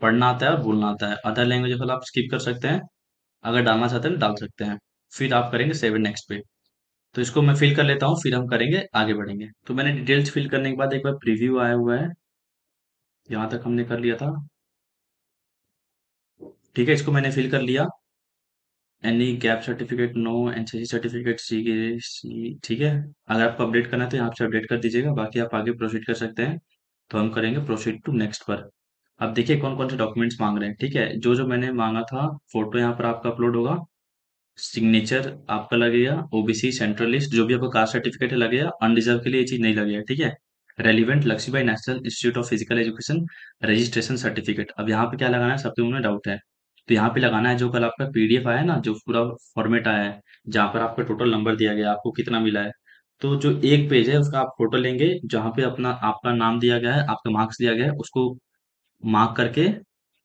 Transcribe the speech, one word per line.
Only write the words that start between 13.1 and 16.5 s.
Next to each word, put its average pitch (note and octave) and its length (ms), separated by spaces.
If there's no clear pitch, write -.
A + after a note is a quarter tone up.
यहाँ A2+ 220
तक A#2 140
हमने A#2+ 200
कर A#2+ 160
लिया A#2 160
था, D3+ 180